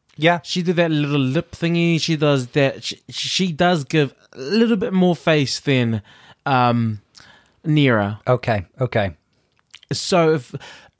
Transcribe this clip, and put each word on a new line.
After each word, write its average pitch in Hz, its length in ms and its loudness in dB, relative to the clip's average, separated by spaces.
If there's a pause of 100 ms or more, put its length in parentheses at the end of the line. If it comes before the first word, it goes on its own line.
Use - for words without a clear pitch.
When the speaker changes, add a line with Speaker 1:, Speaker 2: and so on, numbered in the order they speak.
(160)
Speaker 1:
Yeah. 165 260 0
Speaker 2:
She - 200 -4
did 170 140 -2
that 170 140 2
little 147 300 0
lip 135 320 -2
thingy. 170 480 0
She 165 160 -2
does 139 320 0
that. 139 360 -2
She, - 240 -10
she 170 440 -4
does 175 320 0
give 147 300 0 (180)
a - 60 -18
little 220 380 0
bit 180 160 -4
more 180 220 4
face 151 460 0
than, 117 420 0 (420)
um, 120 560 0 (640)
Nira. 120 640 2
Speaker 1:
Okay, 120 400 0 (140)
okay. 107 320 -2 (800)
Speaker 2:
So 165 420 2
if 143 200 -6 (460)